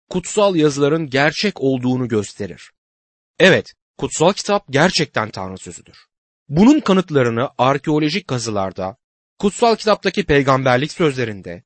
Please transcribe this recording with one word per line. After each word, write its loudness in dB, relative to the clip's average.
kutsal 0
yazıların 0
gerçek -2
olduğunu -2
gösterir. -6
Evet, 4
kutsal 0
kitap -4
gerçekten -2
Tanrı -12
sözüdür. -20
Bunun 6
kanıtlarını 0
arkeolojik 0
kazılarda, -6
kutsal 0
kitaptaki -2
peygamberlik 2
sözlerinde -4